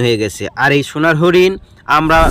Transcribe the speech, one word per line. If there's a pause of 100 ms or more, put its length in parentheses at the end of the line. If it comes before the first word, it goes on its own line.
হয়ে
গেছে। (200)
আর
এই
সোনার
হরিণ (460)
আমরা (140)